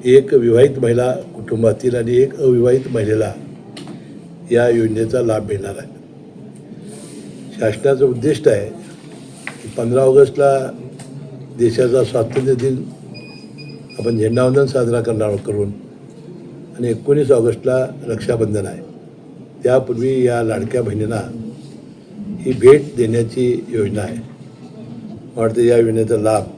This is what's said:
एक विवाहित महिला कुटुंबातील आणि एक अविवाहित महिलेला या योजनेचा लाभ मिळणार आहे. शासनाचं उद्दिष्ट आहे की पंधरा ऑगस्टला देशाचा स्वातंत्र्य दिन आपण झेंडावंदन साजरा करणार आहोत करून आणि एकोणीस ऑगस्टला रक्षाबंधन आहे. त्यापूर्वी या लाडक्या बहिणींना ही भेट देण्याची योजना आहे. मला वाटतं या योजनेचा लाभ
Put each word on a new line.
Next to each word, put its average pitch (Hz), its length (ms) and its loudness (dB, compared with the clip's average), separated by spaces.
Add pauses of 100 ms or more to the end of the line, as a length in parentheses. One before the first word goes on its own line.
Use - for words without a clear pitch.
एक 131 300 6
विवाहित 123 440 6
महिला 120 340 2
कुटुंबातील 113 840 -2
आणि 120 200 0
एक 135 240 2
अविवाहित 127 400 4 (100)
महिलेला 107 420 0 (1160)
या 120 180 4
योजनेचा 113 520 0
लाभ 110 260 0
मिळणार 101 320 -6
आहे. - 100 -16 (1700)
शासनाचं 131 460 2
उद्दिष्ट 127 420 0
आहे 104 200 2 (960)
की 110 60 -14
पंधरा 123 340 0
ऑगस्टला 135 680 4 (880)
देशाचा 120 460 2
स्वातंत्र्य 127 500 0
दिन 127 300 -2 (1120)
आपण 113 200 -2
झेंडावंदन 127 480 2
साजरा 120 340 0
करणार 110 280 -2
आहोत 101 180 -2
करून 101 260 -2 (1040)
आणि 120 120 -2
एकोणीस 139 400 0
ऑगस्टला 127 560 2 (200)
रक्षाबंधन 107 600 -2
आहे. 92 160 -12 (800)
त्यापूर्वी 123 640 2
या 117 160 0
लाडक्या 113 400 -2
बहिणींना 107 380 -4 (1200)
ही - 120 -2
भेट 139 440 6
देण्याची 117 720 0
योजना 104 340 -2
आहे. 117 140 -8
मला - 1200 -16
वाटतं 113 200 0
या 120 160 6
योजनेचा 113 400 2
लाभ 107 260 2 (160)